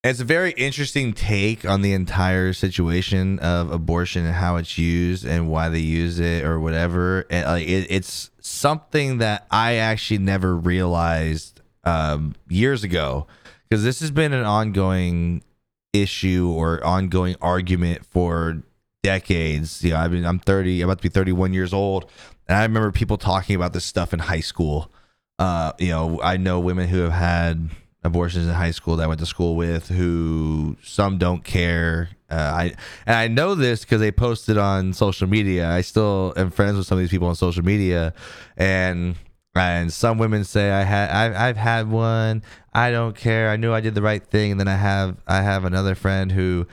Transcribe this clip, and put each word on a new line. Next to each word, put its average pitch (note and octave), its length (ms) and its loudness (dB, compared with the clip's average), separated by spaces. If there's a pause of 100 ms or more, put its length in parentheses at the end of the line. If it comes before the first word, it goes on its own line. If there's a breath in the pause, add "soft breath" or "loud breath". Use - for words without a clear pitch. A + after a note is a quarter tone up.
It's B2+ 160 0
a B2 60 -6
very E3+ 280 2
interesting C3+ 600 -2
take G#2+ 500 0
on G2 200 2
the G2 100 2
entire F#2 600 0
situation F#2 840 0
of E2+ 340 0
abortion E2+ 540 -2
and E2 80 0
how F2 220 0
it's E2+ 200 -4
used F2 500 0
and E2 220 0
why D#2+ 220 0
they D#2+ 100 -2
use E2 380 -2
it E2+ 260 0
or D#2+ 160 0
whatever. F2 720 -2
And, E2+ 160 -2
like, E2 220 -2
it, F#2 220 0
it's - 500 -4
something C#3+ 800 -2
that G#2+ 320 -2
I A2+ 240 2
actually A2 420 0
never F#2+ 380 2
realized, E2+ 1080 0 (220)
um, D#2 500 -2 (160)
years A2 340 2
ago, D2+ 440 -2 (420 loud breath)
'cause G#2+ 140 2
this B2 160 0
has D#3+ 100 -4
been D3 240 0
an B2+ 100 0
ongoing F#2+ 1000 0 (500)
issue F#2 580 2
or E2 320 0
ongoing F2+ 560 0
argument F2 680 0
for E2 560 -2 (400)
decades. E2 800 0
You E2+ 80 2
know, D#2+ 60 2
I've E2+ 120 2
been, F2 160 -2
I'm F2+ 140 0
thirty, F#2 420 0
I'm F2+ 80 0
about F#2+ 80 0
to - 60 -12
be F2+ 60 2
thirty-one F#2 440 2
years F#2 200 -2
old, G2 360 -2 (380 loud breath)
and F#2 100 4
I A2 60 4
remember A2 280 2
people G#2 280 0
talking F#2+ 360 0
about F2+ 180 -2
this F2+ 120 -6
stuff - 280 -4
in E2+ 60 -2
high D#2+ 200 -2
school. D2+ 520 -2 (460 soft breath)
Uh, E2+ 400 -2
you F2+ 120 -2
know, E2 340 -2
I F#2 140 0
know F#2 220 0
women F2+ 280 0
who F2+ 140 2
have E2+ 120 0
had E2+ 560 0 (340 loud breath)
abortions E2+ 440 0
in E2+ 60 0
high E2+ 180 0
school E2 240 -2
that D#2+ 80 0
I D#2+ 40 0
went D#2+ 120 -2
to E2 80 -4
school E2+ 280 -2
with E2+ 340 -2
who D#2+ 920 0
some F#2+ 360 -2
don't F2+ 240 0
care. E2+ 640 0 (220)
Uh, D#2 200 -2
I, E2+ 120 -2 (420 loud breath)
and A2+ 100 2
I A2+ 120 2
know D3+ 260 2
this B2 320 0
'cause A2 140 4
they G#2+ 120 2
posted A2+ 460 0
on F#2+ 360 2
social G2 340 0
media. F#2+ 420 2
I F2 120 2
still G2 540 0
am F#2 140 0
friends G2+ 280 2
with F#2 100 -2
some F#2+ 100 2
of - 60 2
these E2+ 80 0
people F2 160 2
on E2+ 80 0
social F2 280 -2
media, F2+ 500 2 (440 loud breath)
and, F2+ 600 0 (380)
and F2 380 0
some A2+ 240 0
women G#2+ 260 2
say, G2+ 280 0
"I G2 100 2
had, G2+ 300 0
I've, G#2+ 240 0
I've A#2 220 0
had A2+ 340 0
one. A2+ 500 0 (320 loud breath)
I A#2+ 160 2
don't A#2 260 -2
care. A2+ 340 2
I G#2+ 80 0
knew A#2 140 0
I A2+ 100 2
did A2 120 0
the G#2 80 0
right G#2+ 240 0
thing." G#2+ 240 2
And G2 100 0
then G2 80 2
I F#2+ 100 2
have, G2 400 0 (100)
I F#2+ 160 2
have G2 200 2
another F#2+ 300 0
friend F#2+ 380 -2
who F2+ 420 0